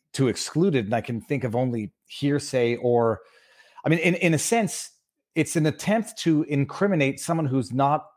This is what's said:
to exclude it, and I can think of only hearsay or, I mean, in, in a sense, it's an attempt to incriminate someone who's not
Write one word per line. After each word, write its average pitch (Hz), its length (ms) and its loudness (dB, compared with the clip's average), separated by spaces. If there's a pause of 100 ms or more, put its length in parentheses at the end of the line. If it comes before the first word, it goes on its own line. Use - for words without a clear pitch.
(140)
to 135 140 2
exclude 156 460 0
it, 117 120 0
and 110 80 -2
I 113 80 0
can 117 180 -6
think 131 240 -4
of 110 100 -4
only 120 380 -2 (140)
hearsay 139 720 0
or, 117 440 2 (640)
I 143 60 0
mean, 165 80 4
in, 170 160 2
in 180 180 2
a 151 60 2
sense, - 520 -2 (440)
it's 160 220 0
an 156 100 2
attempt 208 540 -2
to 160 240 2
incriminate 143 760 0
someone 165 240 -2
who's 131 260 -2
not 139 360 0 (100)